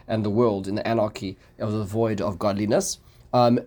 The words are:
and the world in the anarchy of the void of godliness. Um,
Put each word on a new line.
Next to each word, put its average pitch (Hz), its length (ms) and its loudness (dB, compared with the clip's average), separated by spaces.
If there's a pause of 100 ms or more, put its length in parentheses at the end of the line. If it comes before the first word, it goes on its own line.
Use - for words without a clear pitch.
and 110 160 -2
the 104 60 0
world 101 360 2
in 98 80 -4
the 104 120 -4
anarchy 107 520 -2 (220)
of 107 120 -2
the 107 120 -2
void 107 360 -2
of 90 200 -4
godliness. 107 580 0 (320)
Um, 120 360 4